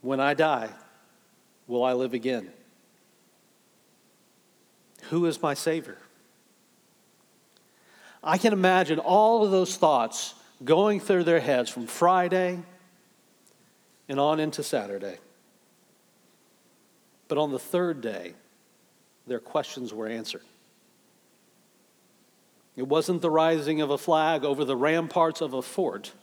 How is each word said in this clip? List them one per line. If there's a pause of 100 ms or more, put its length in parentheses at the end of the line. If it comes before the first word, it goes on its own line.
When
I
die, (960)
will
I
live
again? (2500)
Who
is
my
Savior? (2250)
I
can
imagine
all
of
those
thoughts (280)
going
through
their
heads
from
Friday (1500)
and
on
into
Saturday. (2000)
But
on
the
third
day, (920)
their
questions
were
answered. (2250)
It
wasn't
the
rising
of
a
flag
over
the
ramparts
of
a
fort. (120)